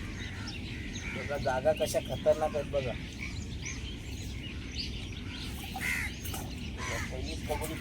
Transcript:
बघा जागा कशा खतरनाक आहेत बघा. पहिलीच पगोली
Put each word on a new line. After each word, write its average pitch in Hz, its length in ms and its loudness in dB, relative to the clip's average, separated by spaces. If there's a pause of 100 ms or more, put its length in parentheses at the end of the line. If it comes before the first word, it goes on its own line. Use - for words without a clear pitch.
(1160)
बघा - 220 -2
जागा 131 420 6
कशा 160 200 4
खतरनाक 151 560 6
आहेत 143 160 2
बघा. 135 200 2 (4000)
पहिलीच - 360 -2
पगोली 156 340 0